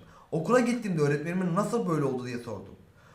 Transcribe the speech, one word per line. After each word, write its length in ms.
Okula 300
gittiğimde 420
öğretmenime 520
nasıl 340
böyle 160
oldu 220
diye 120
sordum. 380